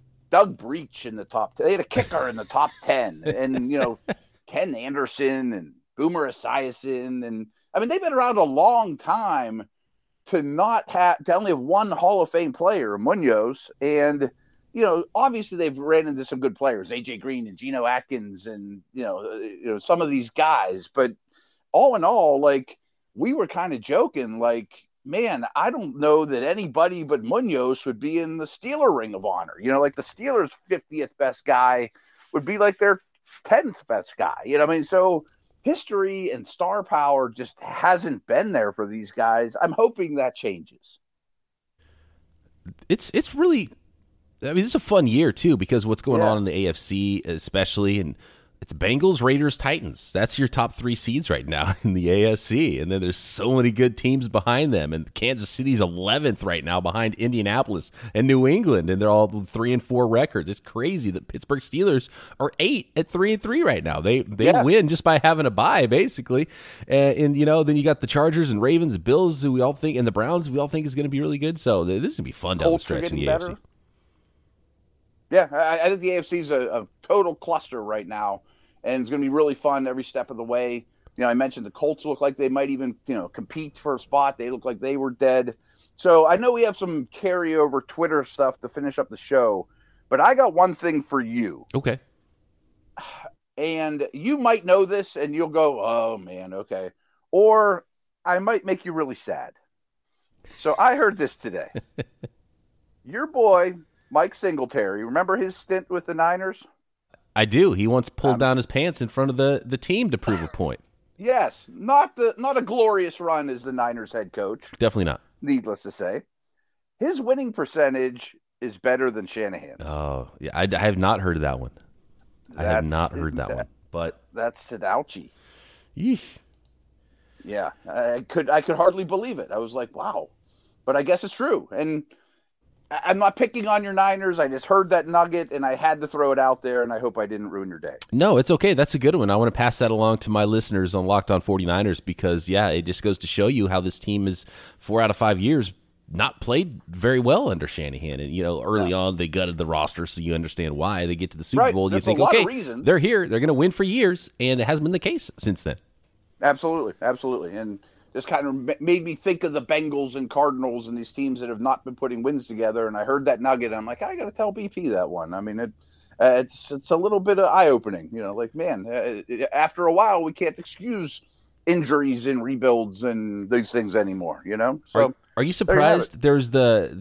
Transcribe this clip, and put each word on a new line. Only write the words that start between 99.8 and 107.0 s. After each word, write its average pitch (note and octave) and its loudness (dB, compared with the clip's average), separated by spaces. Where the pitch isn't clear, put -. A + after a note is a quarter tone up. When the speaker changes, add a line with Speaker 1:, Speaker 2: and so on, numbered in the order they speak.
Speaker 1:
So D#3 0
I B3 6
heard G#3+ 0
this C#3 -4
today. F2+ -10
Speaker 2:
<laughs> - -18
Speaker 1:
Your A3+ -8
boy, G3 4
Mike E3+ 2
Singletary, A#2 -2
remember F3 0
his F#3 -4
stint - -6
with F3+ -6
the E3+ -6
Niners? F3+ -2